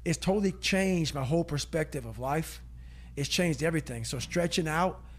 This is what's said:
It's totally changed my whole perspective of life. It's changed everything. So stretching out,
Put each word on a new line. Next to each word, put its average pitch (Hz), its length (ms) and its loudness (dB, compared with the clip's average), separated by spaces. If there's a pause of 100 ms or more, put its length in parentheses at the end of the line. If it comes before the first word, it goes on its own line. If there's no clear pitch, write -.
It's 165 140 2
totally 196 340 4
changed 190 600 2
my 139 100 -2
whole 160 200 4
perspective 147 600 -2
of 110 120 -10
life. 143 440 -2 (520)
It's 143 140 -2
changed 165 340 2
everything. 143 420 0
So 127 140 -4
stretching 170 480 0
out, 165 360 2 (160)